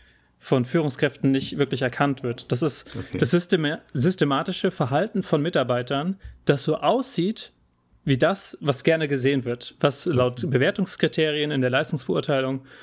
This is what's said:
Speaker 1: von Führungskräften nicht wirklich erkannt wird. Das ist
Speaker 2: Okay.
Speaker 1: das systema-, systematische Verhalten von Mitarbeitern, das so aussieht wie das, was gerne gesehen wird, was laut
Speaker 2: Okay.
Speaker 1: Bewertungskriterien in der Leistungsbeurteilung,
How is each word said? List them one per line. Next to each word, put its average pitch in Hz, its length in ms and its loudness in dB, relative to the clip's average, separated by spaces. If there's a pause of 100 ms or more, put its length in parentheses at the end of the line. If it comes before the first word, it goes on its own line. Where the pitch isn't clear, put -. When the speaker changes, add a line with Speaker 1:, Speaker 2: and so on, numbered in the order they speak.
(380)
Speaker 1:
von 127 260 2
Führungskräften 143 680 0
nicht 135 280 0
wirklich 135 240 0
erkannt 135 400 -2
wird. 120 300 -6
Das 127 100 0
ist - 340 -2
Speaker 2:
Okay. - 220 -8
Speaker 1:
das - 120 2
systema-, 165 500 2 (140)
systematische 160 760 0
Verhalten 165 520 0
von 156 200 2
Mitarbeitern, 139 760 0 (260)
das 143 200 2
so 151 120 0
aussieht 202 760 -2 (520)
wie 135 140 2
das, 175 420 0
was 143 240 -2
gerne 160 240 2
gesehen 135 360 0
wird, 120 360 -6
was 143 260 0
laut 127 380 0
Speaker 2:
Okay. 151 80 -2
Speaker 1:
Bewertungskriterien 151 1000 0
in 143 120 0
der 127 80 2
Leistungsbeurteilung, 135 920 -2 (180)